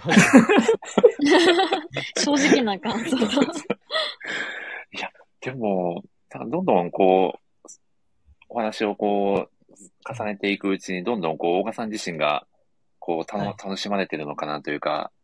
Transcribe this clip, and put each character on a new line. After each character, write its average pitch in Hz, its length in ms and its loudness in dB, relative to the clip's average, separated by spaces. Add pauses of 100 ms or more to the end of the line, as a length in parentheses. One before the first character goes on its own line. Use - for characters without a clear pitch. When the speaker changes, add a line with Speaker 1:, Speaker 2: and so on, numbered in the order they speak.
Speaker 1:
ま 160 80 0
し 202 80 8 (1900)
た。 - 60 -2
Speaker 2:
<laughs> - 0 -
正 285 120 0
直 285 280 2
な 202 180 -2
感 226 260 -4
想。 320 120 -2
Speaker 3:
<laughs> - 1700 -4
い - 80 -10
や、 - 100 -8 (320)
で 131 100 -8
も、 95 520 -2 (260)
な 135 120 -14
ん - 20 -10
か 113 60 -10
ど 160 120 -2
ん 190 40 -4
ど 101 180 4
ん 85 80 -8
こ 92 480 4 (260)
う、 - 40 -20 (800)
お 113 80 -10
話 110 280 -4
を 101 100 -2
こ 101 540 0
う、 - 640 -18
重 117 120 -8
ね 104 100 -4
て 101 160 -2
い 101 80 -2
く 101 100 -2
う 95 80 0
ち 92 160 -10
に、 90 100 -6
ど 117 140 -2
ん 92 40 -6
ど 82 100 0
ん 78 60 -8
こ 85 200 0
う、 98 40 2
大 - 40 -4
賀 110 80 -6
さ 120 120 -8
ん 107 40 -8
自 104 220 -8
身 80 60 -8
が、 73 280 -2 (540)
こ 82 200 -4
う、 82 60 -6
た - 120 -8
の-、 101 100 -4
Speaker 1:
は 101 40 -6
い。 98 120 -14
Speaker 3:
楽 98 140 -8
し - 100 -8
ま 101 100 -2
れ 92 100 -2
て 78 100 -8
る 76 80 -8
の 73 100 -8
か 80 100 -8
な 76 160 -6
と 76 100 -8
い 73 40 -4
う - 40 -8
か 76 320 -4 (120)